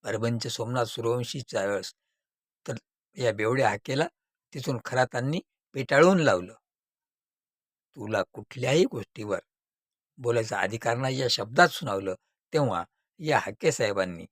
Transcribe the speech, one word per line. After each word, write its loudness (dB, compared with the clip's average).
परभणीच्या -2
सोमनाथ -2
सूर्यवंशीच्या -4
वेळेस -4
तर -4
या 0
बेवड्या 2
हाकेला -2
तिथून -6
खरातांनी 0
पिटाळून 6
लावलं. 2
तुला -2
कुठल्याही 2
गोष्टीवर -6
बोलायचा 0
अधिकार 0
नाही -2
या 0
शब्दात 4
सुनावलं. -4
तेव्हा 0
या 2
हाके 0
साहेबांनी -2